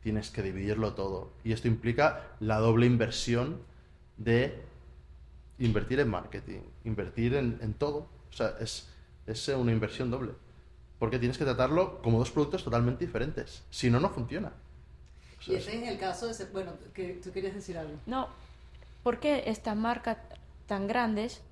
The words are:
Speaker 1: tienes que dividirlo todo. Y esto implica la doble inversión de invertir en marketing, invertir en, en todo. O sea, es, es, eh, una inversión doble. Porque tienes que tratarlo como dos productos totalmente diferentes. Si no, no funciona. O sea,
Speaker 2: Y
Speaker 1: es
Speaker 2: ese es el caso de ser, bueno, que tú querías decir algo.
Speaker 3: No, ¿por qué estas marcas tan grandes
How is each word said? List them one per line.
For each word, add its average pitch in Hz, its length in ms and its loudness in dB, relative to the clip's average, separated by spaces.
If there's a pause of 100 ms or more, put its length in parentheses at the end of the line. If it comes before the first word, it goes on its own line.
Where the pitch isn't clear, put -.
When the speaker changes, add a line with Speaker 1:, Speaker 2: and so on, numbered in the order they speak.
Speaker 1:
tienes 107 280 -2
que 110 120 -4
dividirlo 101 520 0
todo. 95 380 -4 (120)
Y 113 80 0
esto 113 160 0
implica 120 600 2 (120)
la 110 180 2
doble 113 280 8
inversión 120 720 2 (580)
de 117 460 2 (960)
invertir 117 420 2
en 135 80 4
marketing, 95 520 -6 (240)
invertir 113 500 0
en, 120 260 0
en 110 140 -2
todo. 147 340 -2 (220)
O - 20 -18
sea, 110 280 0
es, - 280 -8 (380)
es, 110 220 -6
eh, 139 60 2
una 123 180 4
inversión 110 380 0
doble. 120 220 -4 (680)
Porque 117 200 0
tienes 120 200 2
que 156 60 0
tratarlo 139 580 2
como 113 160 6
dos 123 120 2
productos 151 340 0
totalmente 120 400 2
diferentes. - 680 -4
Si 123 200 2
no, 120 100 6
no 190 100 2
funciona. - 420 -6 (880)
O - 40 -18
sea, 185 120 0
Speaker 2:
Y - 40 0
Speaker 1:
es - 100 -6
Speaker 2:
ese 226 140 -4
es 240 80 -6
el - 80 -6
caso 190 300 -4
de 226 60 -4
ser, 190 180 -10
bueno, 185 200 -6 (220)
que 180 280 -8
tú 180 100 -10
querías 190 220 -4
decir 190 220 -8
algo. 156 160 -6 (140)
Speaker 3:
No, 254 220 -2 (760)
¿por 240 180 0
qué 294 260 2
estas 214 300 -2
marcas 233 420 -2 (480)
tan 196 200 -2
grandes 226 640 0